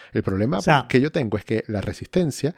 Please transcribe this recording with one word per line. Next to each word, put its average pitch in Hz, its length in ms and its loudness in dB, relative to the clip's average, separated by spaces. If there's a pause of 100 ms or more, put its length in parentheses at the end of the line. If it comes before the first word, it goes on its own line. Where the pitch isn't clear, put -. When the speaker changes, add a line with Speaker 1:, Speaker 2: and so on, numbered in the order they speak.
(120)
Speaker 1:
El 110 120 0
problema 104 340 0
Speaker 2:
O 202 40 -4
sea 151 280 2
Speaker 1:
que 127 120 4
yo 147 100 0
tengo 107 260 -2
es - 80 -6
que 110 220 -2
la 104 140 -4
resistencia 143 760 -2